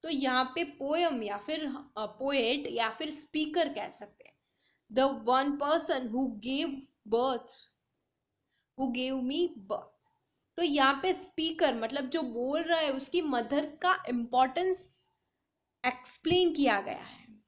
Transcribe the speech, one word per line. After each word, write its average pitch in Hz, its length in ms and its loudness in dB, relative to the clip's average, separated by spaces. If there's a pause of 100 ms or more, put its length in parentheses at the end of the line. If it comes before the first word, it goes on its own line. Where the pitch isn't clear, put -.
तो 320 60 -8
यहाँ 262 360 2
पे 330 200 -2
पोएम 294 580 0
या 202 140 -4
फिर, 302 300 -4 (300)
अ, 214 100 -4
पोएट 269 600 0
या 226 240 0
फिर 302 200 -6
स्पीकर 302 580 -2
कह - 220 -8
सकते - 340 -20
हैं। - 140 -20 (540)
The 254 320 2
one 262 340 4
person 285 500 0
who 254 180 0 (200)
gave 269 260 0 (360)
birth, 240 440 0 (1300)
who 262 100 -2
gave 254 320 -2
me 302 260 0 (180)
birth। - 480 -10 (420)
तो 359 60 -2
यहाँ 277 400 4
पे 370 120 2
स्पीकर 320 600 0
मतलब 233 300 -4
जो 302 180 -2
बोल 254 400 -2
रहा 330 160 2
है 302 140 0
उसकी 269 300 -2
मदर 277 440 0
का 370 420 0
इंपॉर्टेंस 262 840 0 (920)
एक्सप्लेन 330 680 2
किया 254 260 4
गया - 220 -8
है - 460 -20